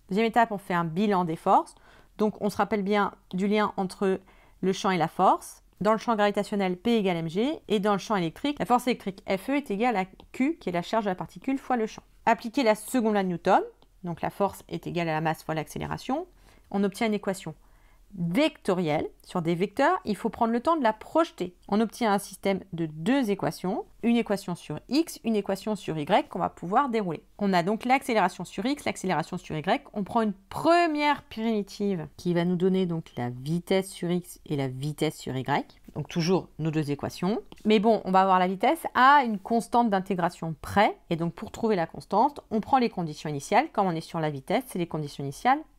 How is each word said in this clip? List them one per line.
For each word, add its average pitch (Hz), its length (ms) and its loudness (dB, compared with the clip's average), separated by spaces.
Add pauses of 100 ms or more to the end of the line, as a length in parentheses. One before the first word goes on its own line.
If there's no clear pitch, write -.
Deuxième 220 180 2
étape, 226 240 2
on 202 80 -6
fait - 140 -6
un 170 120 0
bilan 180 400 2
des 165 120 -4
forces. - 360 2 (440)
Donc, 214 240 0
on 208 100 0
se - 60 -10
rappelle 202 260 0
bien 202 300 0 (200)
du 185 140 0
lien 208 300 2
entre 190 420 -2 (420)
le 185 120 2
champ 190 180 0
et 185 60 2
la 160 100 2
force. - 560 0 (180)
Dans 214 120 4
le 220 40 0
champ 233 180 -2
gravitationnel, 202 600 0
P 233 200 2
égale 190 200 2
M 165 120 -4
G. 226 300 -2 (100)
Et 214 100 2
dans 208 140 2
le 196 40 0
champ 208 180 -2
électrique, 190 440 -2
la 185 60 -2
force 240 220 2
électrique 226 380 -4
F 190 240 -4
E 269 40 0
est 285 180 -2
égale 226 240 0
à 185 100 0 (280)
Q, 302 260 0
qui - 100 -8
est 175 40 -4
la 170 80 -2
charge 220 240 -2
de 202 40 0
la 185 60 0
particule, 185 420 -6
fois 254 200 -2
le 220 100 0
champ. - 160 -12 (220)
Appliquer 233 380 2
la 320 120 6
seconde 220 380 0
loi 202 100 2
de 185 60 -2
Newton. 190 340 4 (400)
Donc, 170 180 -8
la - 80 -2
force - 380 -4
est 170 180 -8
égale 165 240 -2
à 156 40 0
la 156 80 0
masse 160 220 -2
fois 170 120 -4
l'accélération. 160 720 -6 (440)
On 202 120 2
obtient 202 240 0
une 214 60 0
équation 196 420 -6 (600)
vectorielle 180 920 0 (140)
sur - 180 -4
des 170 140 0
vecteurs, 269 500 0
il 208 100 -2
faut - 140 -4
prendre 226 240 0
le 240 60 0
temps 320 180 2
de 285 60 -2
la 220 100 4
projeter. - 640 -2 (120)
On 208 140 2
obtient 220 320 0
un 196 60 2
système 196 400 -4 (120)
de 165 140 -4
deux 202 460 0
équations, 196 540 -4 (180)
une 233 140 4
équation 196 360 -2
sur 151 340 -10
x, 311 360 -2
une 226 120 0
équation 202 400 -2
sur 160 220 -6
y 147 80 -4 (240)
qu'on - 80 -10
va 175 120 -2
pouvoir 226 400 -2
dérouler. 208 340 -4 (160)
On 202 140 0
a 175 100 4
donc 208 220 -2
l'accélération 214 600 0
sur - 220 -8
x, 285 180 -4
l'accélération 170 520 -4
sur 156 200 -8
y. 190 240 0 (120)
On 208 100 -4
prend 226 180 0
une 214 120 0 (160)
première 302 760 2
primitive 202 840 -4 (100)
qui 175 180 -2
va 175 100 2
nous 180 100 0
donner 185 300 2
donc 165 320 -6
la 123 140 -4
vitesse 170 580 -2
sur 170 220 -4
x 180 340 -4
et 151 120 -4
la 135 100 -2
vitesse 143 500 -4
sur - 180 -8
y. 139 300 -2 (300)
Donc 151 120 -6
toujours 170 420 0 (100)
nos 156 100 -2
deux 147 220 0
équations. 190 500 -4 (240)
Mais 214 140 6
bon, 214 260 4
on 190 60 -2
va 190 100 6
avoir 190 160 6
la 185 100 4
vitesse 233 460 0
à 269 300 8
une 220 160 -2
constante 233 500 2
d'intégration 180 720 -2
près. 240 380 2 (100)
Et 175 60 0
donc 170 180 -2
pour - 160 -12
trouver 220 260 0
la 165 120 0
constante, - 540 0 (100)
on 214 100 0
prend 269 160 2
les 233 120 4
conditions 160 400 -6
initiales. 202 420 0
Comme 196 160 0
on 180 40 0
est 160 100 -2
sur - 180 -8
la 156 100 0
vitesse, 175 380 -2
c'est - 100 -8
les 170 100 -2
conditions 151 360 -8
initiales 247 360 0 (200)